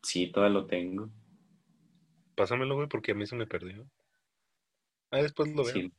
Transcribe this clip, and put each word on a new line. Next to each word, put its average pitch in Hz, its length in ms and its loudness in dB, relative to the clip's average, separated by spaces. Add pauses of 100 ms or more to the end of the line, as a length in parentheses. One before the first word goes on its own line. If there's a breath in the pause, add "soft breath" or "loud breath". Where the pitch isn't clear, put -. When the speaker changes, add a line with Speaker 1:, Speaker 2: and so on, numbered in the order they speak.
Speaker 1:
Sí, 90 280 0
todavía 101 280 6
lo 90 80 -4
tengo. 92 420 -2 (1300)
Speaker 2:
Pásamelo, 127 400 2
güey, 143 120 -2
porque 113 260 -2
a - 20 0
mí 104 100 -2
se 120 100 -8
me 117 120 -4
perdió. 98 420 -8 (1200)
Ah, 135 140 4
después 151 320 0
lo 143 80 2
veo. 120 100 0
Speaker 1:
Sí. 90 260 -2